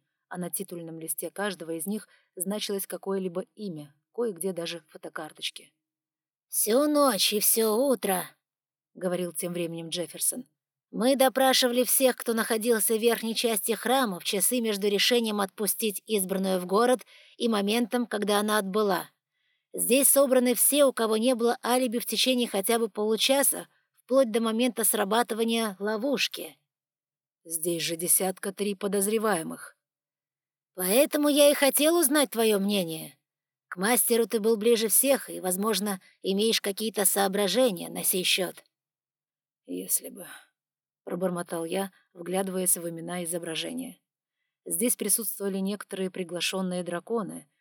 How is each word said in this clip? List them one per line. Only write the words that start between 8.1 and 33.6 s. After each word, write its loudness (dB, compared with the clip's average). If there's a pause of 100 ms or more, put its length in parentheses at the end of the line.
говорил -4
тем -6
временем -6
Джефферсон, -6 (500)
«мы 2
допрашивали 4
всех, 2
кто -4
находился 2
в 0
верхней 2
части 0
храма 2
в -12
часы 0
между 0
решением 2
отпустить -2
избранную 0
в -8
город 2 (300)
и -2
моментом, 0
когда 0
она 0
отбыла. 0 (640)
Здесь 2
собраны 4
все, 4
у 4
кого 0
не 2
было 0
алиби 0
в -4
течение 0
хотя 0
бы 0
получаса, 0 (300)
вплоть 2
до 0
момента 0
срабатывания 0
ловушки». -2 (840)
«Здесь -4
же -4
десятка -2
три -4
подозреваемых». -2 (1000)
«Поэтому 2
я 6
и 4
хотел 4
узнать 2
твое 2
мнение. -2 (500)